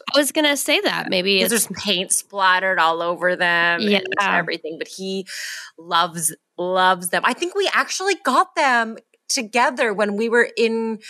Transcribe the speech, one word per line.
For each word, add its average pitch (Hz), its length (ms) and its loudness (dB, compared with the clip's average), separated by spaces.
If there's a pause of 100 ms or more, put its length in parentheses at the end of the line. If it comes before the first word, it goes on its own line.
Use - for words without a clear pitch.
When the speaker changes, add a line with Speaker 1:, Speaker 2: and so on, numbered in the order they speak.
(140)
Speaker 1:
I 269 60 4
was 277 120 0
gonna 294 240 2
say 294 260 0
that. 175 280 -2
Maybe 190 320 2
Speaker 2:
'Cause 190 100 0
Speaker 1:
it's 233 140 0
Speaker 2:
there's - 180 -12
paint 196 300 -2
splattered 185 640 2
all 165 240 2
over 175 340 0
them 170 460 2
Speaker 1:
Yeah. 202 160 2
Speaker 2:
and 190 100 -4 (140)
everything, 165 560 -2
but 156 100 -10
he 190 380 -8 (540)
loves, 165 560 -2 (200)
loves 185 540 2
them. 175 160 0
I 240 80 2
think 349 220 -6
we 392 180 0
actually 370 400 0 (100)
got 311 300 2
them 240 440 0 (300)
together 240 640 0
when 208 260 0
we 226 120 0
were 233 260 4
in 226 540 0